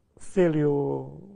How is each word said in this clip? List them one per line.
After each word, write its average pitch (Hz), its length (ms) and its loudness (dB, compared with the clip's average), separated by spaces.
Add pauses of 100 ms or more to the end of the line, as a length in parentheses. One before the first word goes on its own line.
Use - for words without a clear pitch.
(200)
с - 80 -16
целью, 143 920 0 (160)